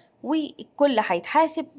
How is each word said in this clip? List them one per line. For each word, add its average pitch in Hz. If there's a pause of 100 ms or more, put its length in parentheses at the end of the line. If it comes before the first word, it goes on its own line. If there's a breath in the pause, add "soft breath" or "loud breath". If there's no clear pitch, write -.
(220 loud breath)
والكل 285
هيتحاسب، 294 (120)